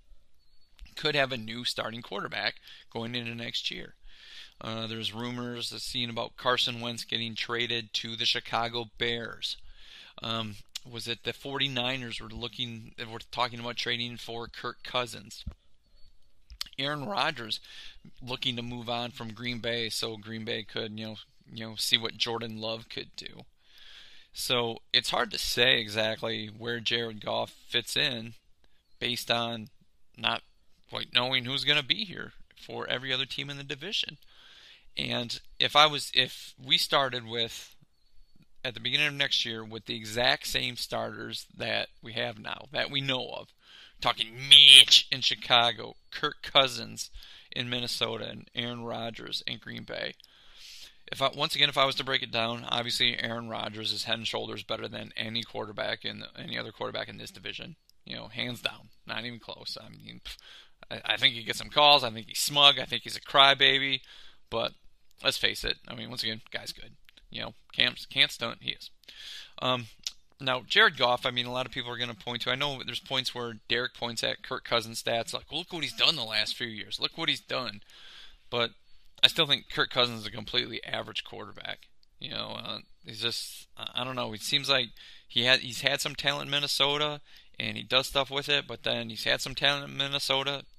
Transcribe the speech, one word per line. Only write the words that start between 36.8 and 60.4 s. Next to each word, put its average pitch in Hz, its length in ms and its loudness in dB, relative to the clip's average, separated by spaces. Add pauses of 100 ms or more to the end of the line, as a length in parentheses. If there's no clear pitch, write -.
with, 117 480 -6 (880)
at 123 100 -4
the 117 60 -12
beginning 139 280 2
of 143 60 -4
next 139 300 0
year, 113 180 -4
with 110 240 -10
the 120 80 -4
exact 117 520 2
same 127 300 -2
starters 113 720 -6 (100)
that 110 320 -2 (140)
we 117 120 -10
have 120 240 -2
now, - 340 -8
that - 180 0
we 139 100 0
know 135 280 -2
of, - 240 -10 (480)
talking 117 280 2 (200)
Mitch 139 640 12
in 131 80 -2
Chicago, 117 760 4 (140)
Kirk - 320 -2
Cousins 113 680 2 (420)
in 120 160 -4
Minnesota, 117 640 -2
and 113 240 -14
Aaron 120 300 -6
Rodgers 117 640 -6
in 120 120 -6
Green 117 260 -10
Bay. - 300 -6 (1000)
If - 80 -4
I, 135 80 4
once 143 260 0
again, 143 140 4
if 143 100 0
I 135 60 8
was 135 120 2
to 139 80 -2
break 131 180 0
it 120 100 -8
down, 117 360 0
obviously 120 540 2
Aaron 117 280 -2
Rodgers 110 420 -4
is 101 120 -2
head 117 120 0
and 110 100 -6
shoulders 110 360 -4
better 110 260 -4
than 110 260 -10
any 113 280 -2
quarterback 110 640 -6
in, 107 200 -6 (140)
any 117 200 -6
other 117 140 -6
quarterback 110 360 -6
in - 100 -14
this 110 120 -10
division. - 460 -10 (300)
You 120 100 -10
know, 113 120 -10
hands 120 340 -6
down, - 260 -6 (180)
not 113 200 -6
even 120 140 -10
close. - 380 -10
I 107 120 -16
mean, 107 340 -16
pff, - 120 -10 (540)